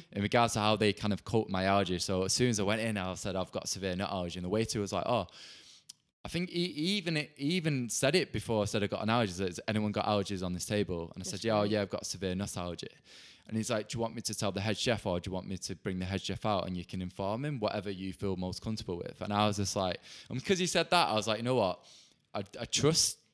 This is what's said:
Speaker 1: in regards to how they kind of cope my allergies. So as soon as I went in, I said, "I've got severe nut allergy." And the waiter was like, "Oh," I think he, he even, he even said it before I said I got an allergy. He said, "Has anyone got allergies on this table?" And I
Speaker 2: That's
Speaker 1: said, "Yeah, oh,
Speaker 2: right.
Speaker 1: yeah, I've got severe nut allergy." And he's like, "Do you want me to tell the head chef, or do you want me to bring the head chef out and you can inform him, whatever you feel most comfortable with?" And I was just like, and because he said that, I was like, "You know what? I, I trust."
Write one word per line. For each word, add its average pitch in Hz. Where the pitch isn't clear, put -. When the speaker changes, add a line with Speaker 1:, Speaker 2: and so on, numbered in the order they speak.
Speaker 1:
in 101
regards 117
to 113
how 107
they 104
kind 104
of 92
cope -
my 92
allergies. 95
So 92
as 95
soon 123
as 110
I 104
went 107
in, 110
I 92
said, 92
"I've 92
got -
severe 92
nut 95
allergy." 90
And 87
the -
waiter 110
was 98
like, 90
"Oh," 110
I -
think 175
he, 175
he 147
even, 170
he 151
even 147
said 135
it 170
before 107
I -
said 101
I 104
got 98
an 104
allergy. 113
He 87
said, 95
"Has 90
anyone 107
got 101
allergies 101
on 92
this 87
table?" 92
And -
I -
Speaker 2:
That's 92
Speaker 1:
said, 101
"Yeah, 110
oh, 104
Speaker 2:
right. 104
Speaker 1:
yeah, 104
I've 95
got -
severe 92
nut 98
allergy." 87
And 110
he's 110
like, 107
"Do -
you 113
want 101
me 110
to 110
tell 104
the 95
head 104
chef, 113
or 90
do 90
you -
want 92
me 95
to 90
bring 92
the 92
head 92
chef -
out 107
and 92
you 87
can 95
inform 98
him, 147
whatever 101
you 95
feel 95
most 92
comfortable 110
with?" -
And 98
I 104
was 101
just 98
like, 95
and -
because 190
he 180
said 165
that, 175
I 107
was 107
like, 110
"You 117
know 127
what? 98
I, 104
I 117
trust." -